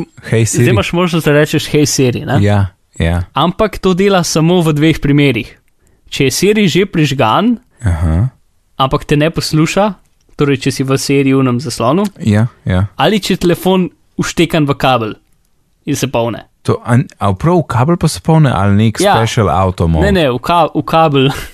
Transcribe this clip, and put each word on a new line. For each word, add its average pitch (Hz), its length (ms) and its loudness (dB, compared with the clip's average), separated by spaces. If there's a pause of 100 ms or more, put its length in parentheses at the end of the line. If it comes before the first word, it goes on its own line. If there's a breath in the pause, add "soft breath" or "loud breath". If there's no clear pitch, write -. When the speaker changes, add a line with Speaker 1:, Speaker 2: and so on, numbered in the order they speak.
(220)
Speaker 1:
Hey 113 220 0
Siri? - 180 0
Speaker 2:
zdaj 147 100 4
imaš - 200 0
možnost, 170 320 -2
da 151 100 2
rečeš: 151 320 0
"Hej 151 200 0
Siri", 127 360 -2
ne? - 160 -4
Speaker 1:
Ja, 101 280 2 (260)
ja. 85 380 -2
Speaker 2:
Ampak 180 480 -2
to 185 140 0
dela 190 300 2
samo 165 380 2
v 160 120 0
dveh 151 260 2
primerih. 143 540 0 (540)
Če - 180 -4
je 131 80 2
Siri 208 340 2
že 170 200 2
prižgan, 151 680 0 (220)
Speaker 1:
Aha. 85 500 0 (500)
Speaker 2:
ampak 139 260 -2
te 151 120 0
ne 147 120 2
posluša, 170 680 0 (440)
torej 143 200 2
če 139 120 -2
si 135 120 -6
v 135 140 0
Siri 135 360 0
unem 131 260 0
zaslonu, 131 460 -2 (120)
Speaker 1:
Ja, 107 300 0 (140)
ja. 92 320 -2
Speaker 2:
ali 185 260 0
če - 140 -2
je 180 60 0
telefon 180 500 0 (260)
vštekan 165 500 0
v 139 100 -2
kabel 120 400 -2 (720)
in 143 100 -2
se 135 100 -4
polne. 117 380 -4 (160)
Speaker 1:
To, - 180 -2
a, 120 200 0 (180)
a 101 140 -2
prav 160 260 0
v 160 80 0
kabel 135 320 0
pa 165 120 -2
se - 120 -6
polne 156 300 4
ali 98 260 2
nek 110 220 2
Speaker 2:
Ja. 190 160 2
Speaker 1:
special 113 340 0
auto 90 380 0
mode? 82 180 2
Speaker 2:
Ne, 202 80 2
ne, 175 140 2
v 123 120 -2
ka-, 170 300 0
v 151 140 -4
kabel. 143 460 2 (260 loud breath)